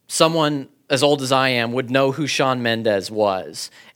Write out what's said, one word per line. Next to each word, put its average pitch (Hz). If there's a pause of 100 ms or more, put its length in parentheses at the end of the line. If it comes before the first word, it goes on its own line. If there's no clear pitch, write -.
someone 151 (220)
as 135
old 143
as 127
I 131
am 120
would 123
know 135
who 143
Shawn 131
Mendes 113
was. 98 (240)